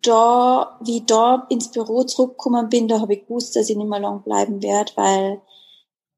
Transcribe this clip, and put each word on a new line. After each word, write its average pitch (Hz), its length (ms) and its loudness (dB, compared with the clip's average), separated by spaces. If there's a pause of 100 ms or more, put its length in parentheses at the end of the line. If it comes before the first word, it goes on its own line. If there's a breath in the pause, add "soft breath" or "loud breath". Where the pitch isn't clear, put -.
da, 247 800 2
wie 233 160 -4
ich 226 80 -12
da 240 440 2
ins 233 220 -4
Büro 226 320 -2
zurückgekommen 247 680 -2
bin, 233 180 2
da 220 140 2
hab 214 80 -2
ich 202 180 -4
gewusst, 240 280 -6
dass 220 140 0
ich 214 80 -2
nicht 208 120 -6
mehr 208 100 -4
lang 202 240 -6
bleiben 202 400 -2
werd, 208 340 -2
weil 196 440 0 (760 soft breath)